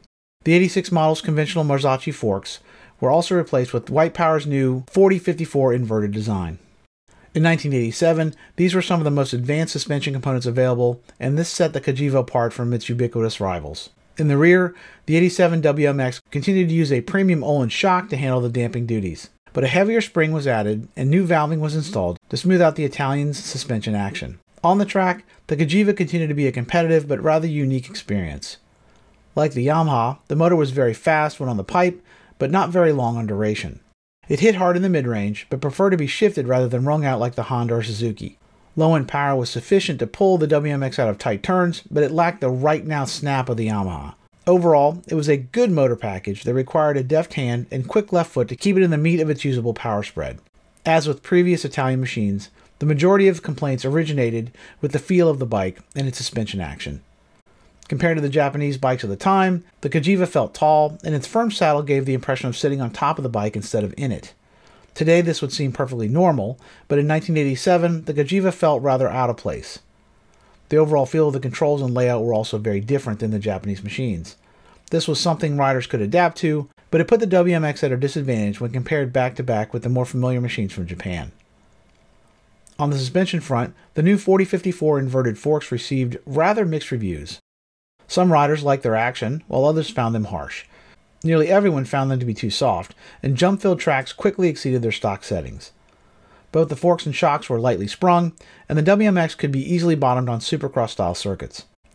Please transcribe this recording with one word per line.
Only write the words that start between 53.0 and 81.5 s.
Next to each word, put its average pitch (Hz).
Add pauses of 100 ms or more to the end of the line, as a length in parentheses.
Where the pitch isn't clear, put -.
of 175
complaints 135
originated 135 (300)
with 143
the 151
feel 175
of 143
the 131
bike 98 (180)
and 139
its 127
suspension 107
action. 73 (880)
Compared 160
to -
the 147
Japanese 143
bikes 131
of 113
the 98
time, 190 (160)
the -
Cagiva 175
felt 127
tall, 151
and 156
its 135
firm 226
saddle 151
gave 139
the 135
impression 131
of 123
sitting 139
on 117
top 147
of 147
the 127
bike 107
instead 107
of 98
in 135
it. - (580)
Today 165
this 165
would 139
seem 139
perfectly 127
normal, 127 (260)
but 143
in 147
nineteen 156
eighty-seven, 165
the 160
Cagiva 170
felt 151
rather 131
out 120
of 110
place. - (920)
The 151
overall 151
feel 156
of 143
the 131
controls 143
and 127
layout 123
were 117
also 110
very 104
different 120
than 110
the 107
Japanese 98
machines. 101 (540)
This 160
was 151
something 156
riders 135
could 127
adapt 165
to, 151 (220)
but 160
it 165
put 226
the 220
W 180
M 160
X 147
at 139
a 123
disadvantage 127
when 120
compared 131
back-to-back 127
with 117
the 123
more 127
familiar 127
machines 117
from 90
Japan. 87 (1500)